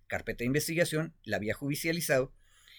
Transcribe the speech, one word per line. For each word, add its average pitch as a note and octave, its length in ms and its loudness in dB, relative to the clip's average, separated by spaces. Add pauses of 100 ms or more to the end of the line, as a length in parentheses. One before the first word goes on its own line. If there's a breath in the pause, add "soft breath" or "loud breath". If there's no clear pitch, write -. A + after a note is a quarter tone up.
carpeta G#2 320 -6
de A2 60 -2
investigación, D#3 680 0 (100)
la G#2 140 0
había G#2 160 -2
judicializado, D3 800 0 (460 soft breath)